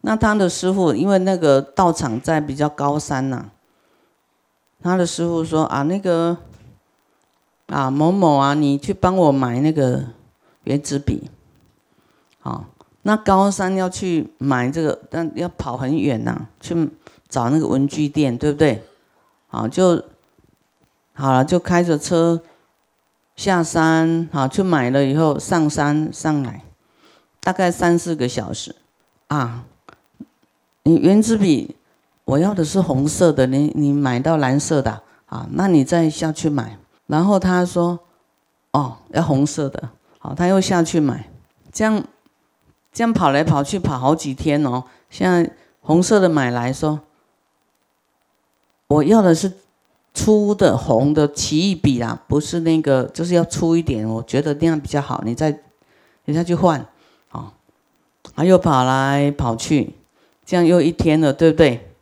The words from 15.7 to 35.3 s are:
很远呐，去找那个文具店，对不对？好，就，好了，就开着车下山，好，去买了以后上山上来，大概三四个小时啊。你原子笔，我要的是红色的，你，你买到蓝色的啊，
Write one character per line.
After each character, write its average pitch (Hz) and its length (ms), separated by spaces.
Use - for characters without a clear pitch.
很 131 180
远 117 280
呐， 117 240
去 170 300
找 123 220
那 156 80
个 156 80
文 135 200
具 147 220
店， 143 260
对 147 160
不 143 60
对？ 139 260
好， 113 220
就， 180 360
好 139 180
了， 131 140
就 175 140
开 175 240
着 170 120
车 165 460
下 180 280
山， 160 680
好， 135 160
去 190 160
买 151 260
了 139 160
以 135 80
后 151 240
上 160 320
山 151 420
上 151 300
来， 123 220
大 185 140
概 185 160
三 170 300
四 170 160
个 127 120
小 127 240
时 - 240
啊。 123 380
你 160 120
原 202 260
子 220 160
笔， 175 380
我 135 140
要 196 160
的 170 100
是 185 160
红 143 260
色 160 240
的， 131 140
你， 139 300
你 143 180
买 131 260
到 156 180
蓝 139 220
色 143 220
的 107 180
啊， - 240